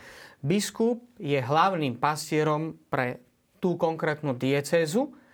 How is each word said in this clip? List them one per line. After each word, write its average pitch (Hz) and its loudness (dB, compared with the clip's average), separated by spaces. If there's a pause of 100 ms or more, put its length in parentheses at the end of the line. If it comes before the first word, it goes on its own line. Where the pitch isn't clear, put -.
(400)
biskup 208 0 (160)
je 143 -2
hlavným 151 0
pastierom 151 0
pre 127 -4 (400)
tú 175 0
konkrétnu 160 -2
diecézu 147 0 (220)